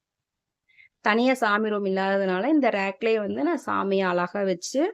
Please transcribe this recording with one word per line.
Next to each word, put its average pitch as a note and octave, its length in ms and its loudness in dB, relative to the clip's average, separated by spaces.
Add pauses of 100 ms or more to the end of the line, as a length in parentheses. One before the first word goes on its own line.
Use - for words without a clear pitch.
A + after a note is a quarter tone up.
(1040)
தனியா A#3 300 4
சாமி G#3+ 340 0
ரூம் G#3 180 -2
இல்லாததுனால F#3+ 600 0
இந்த D4 220 4
ரேக்லயே G#3 480 0
வந்து G#3 260 -4
நான் D#4+ 200 -2
சாமியை G3 420 0
அழகா F3+ 380 -2
வச்சு F#3+ 360 -2 (140)